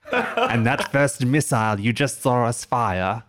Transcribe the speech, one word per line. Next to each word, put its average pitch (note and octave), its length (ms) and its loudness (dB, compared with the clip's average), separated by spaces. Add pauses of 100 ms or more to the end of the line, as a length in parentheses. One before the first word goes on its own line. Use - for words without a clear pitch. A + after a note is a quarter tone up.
(100)
And A3+ 540 0
that C3 260 0
first C#3 340 0
missile A#2+ 540 0
you A2 140 0
just C3+ 280 -2
saw B2 240 2
us - 200 -2
fire G#2 640 -2